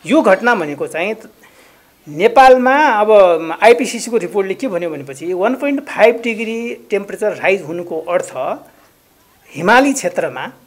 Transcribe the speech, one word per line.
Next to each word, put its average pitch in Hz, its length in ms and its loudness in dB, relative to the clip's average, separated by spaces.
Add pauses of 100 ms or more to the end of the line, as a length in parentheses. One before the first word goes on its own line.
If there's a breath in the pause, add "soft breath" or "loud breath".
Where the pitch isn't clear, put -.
यो 277 160 2
घटना 226 320 2
भनेको 151 320 -6
चाहिँ 185 300 -6 (920 soft breath)
नेपालमा 254 680 4 (100)
अब 214 240 2 (520)
आइपिसिसीको 233 540 2
रिपोर्टले 190 380 -4
के 262 140 -6
भन्यो 175 220 -4
भनेपछि 139 420 -10
वान 196 220 0
पोइन्ट 285 260 -4
फाइभ 233 440 0
डिग्री 226 640 -8
टेम्परेचर 196 420 -4
राइज 180 300 -2
हुनुको 170 380 -8
अर्थ 175 580 -6 (920 soft breath)
हिमाली 240 420 2
क्षेत्रमा 170 600 -6 (140)